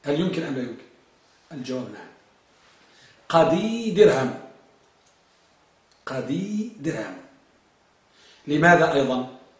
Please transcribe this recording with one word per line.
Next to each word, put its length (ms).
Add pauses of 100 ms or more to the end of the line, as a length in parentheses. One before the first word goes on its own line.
هل 140
يمكن 240
أم 120
لا 60
يمكن؟ 220 (680)
الجواب 420
نعم. 140 (1200)
قدي 640
درهم. 480 (1700)
قدي 760
درهم. 380 (1300)
لماذا 460
أيضا؟ 340 (320)